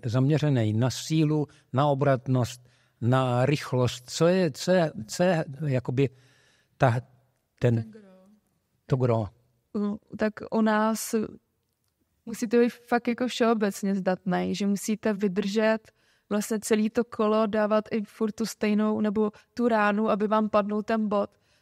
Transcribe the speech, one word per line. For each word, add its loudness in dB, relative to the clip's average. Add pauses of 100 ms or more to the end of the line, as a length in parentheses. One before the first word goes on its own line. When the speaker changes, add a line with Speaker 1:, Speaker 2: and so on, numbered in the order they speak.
Speaker 1:
zaměřený 2
na 2
sílu, 0 (260)
na 2
obratnost, 0 (320)
na 2
rychlost? -2
Co 2
je, 4
co -4
je, 2 (140)
co -4
je 2 (220)
jakoby 0 (680)
ta, 2 (580)
ten 4
Speaker 2:
Ten -18
gro. -20 (840)
Speaker 1:
to 0
gro? 0 (500)
Speaker 2:
U, -4 (180)
tak -2 (180)
u 0
nás 0 (1120)
musíte 0
být 4
fakt -4
jako -2
všeobecně 0
zdatnej, -2
že -2
musíte -2
vydržet 0 (520)
vlastně -2
celý 0
to 0
kolo, 0
dávat 0
i -2
furt -4
tu -4
stejnou, 0
nebo 0 (240)
tu 0
ránu, 2
aby 0
vám 2
padnul 0
ten -2
bod. -2 (320)